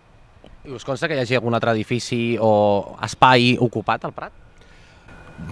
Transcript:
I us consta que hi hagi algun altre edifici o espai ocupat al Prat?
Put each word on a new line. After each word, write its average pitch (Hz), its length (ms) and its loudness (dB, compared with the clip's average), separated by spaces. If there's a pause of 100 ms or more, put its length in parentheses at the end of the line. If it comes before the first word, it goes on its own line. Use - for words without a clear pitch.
(640)
I 151 60 -18
us 120 140 -14
consta 139 240 -6
que 156 60 -4
hi 135 60 -2
hagi 120 140 -2
algun 117 200 0
altre 113 180 0
edifici 117 680 -4
o 104 640 2
espai 123 580 4
ocupat 113 440 -2
al 143 120 -10
Prat? - 160 -16 (1200)